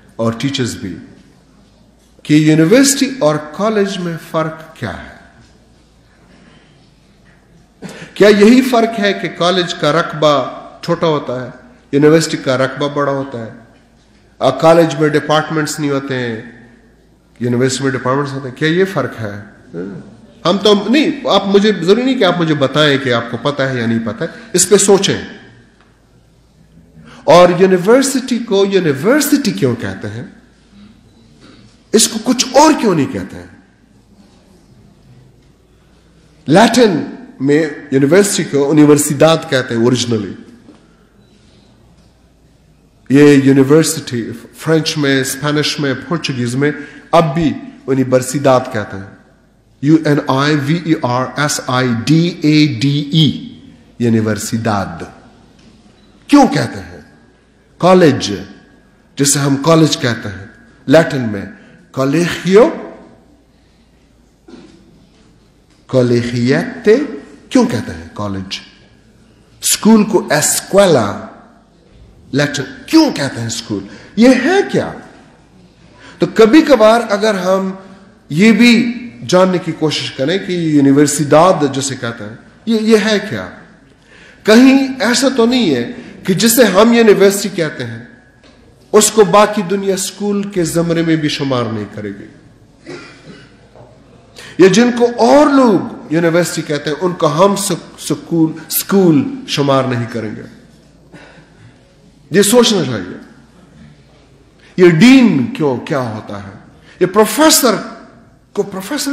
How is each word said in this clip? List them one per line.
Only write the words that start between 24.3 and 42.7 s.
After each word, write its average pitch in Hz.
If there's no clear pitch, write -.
اس -
پہ 208
سوچیں۔ 190
اور 175
یونیورسٹی 220
کو 196
یونیورسٹی 196
کیوں 123
کہتے 101
ہیں؟ 113
اس 226
کو 220
کچھ -
اور 311
کیوں 202
نہیں 139
کہتے 90
ہیں؟ 87
لیٹن 208
میں 147
یونیورسٹی 160
کو 147
یونیورسیداد 147
کہتے 127
ہیں 113
اوریجنلی۔ 117